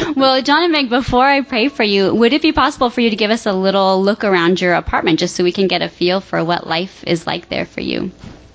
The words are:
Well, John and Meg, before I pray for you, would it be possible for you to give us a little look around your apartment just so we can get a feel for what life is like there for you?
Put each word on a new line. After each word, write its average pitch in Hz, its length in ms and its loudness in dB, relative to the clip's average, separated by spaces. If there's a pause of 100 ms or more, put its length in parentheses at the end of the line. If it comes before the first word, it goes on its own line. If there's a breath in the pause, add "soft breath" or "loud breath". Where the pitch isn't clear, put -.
(160 loud breath)
Well, 262 260 2
John 285 200 2
and 349 80 2
Meg, 294 200 0
before 247 340 2
I 277 160 2
pray 247 280 -2
for 262 140 -4
you, 196 320 2
would 233 180 4
it 311 100 0
be 311 100 2
possible 262 380 0
for 247 100 -4
you 233 100 2
to 208 60 -4
give 208 160 0
us 226 140 -4
a 208 60 0
little 190 500 2
look 202 200 0
around 180 380 2
your 180 140 2
apartment 165 440 0
just 180 160 -2
so 185 80 -2
we 180 80 2
can 190 160 0
get 175 160 0
a 170 60 -4
feel 180 320 -2
for 165 240 -4
what 170 220 -4
life 170 400 -6
is 165 200 -2
like - 220 -6
there - 160 -4
for - 160 -12
you? 62 320 -6 (420)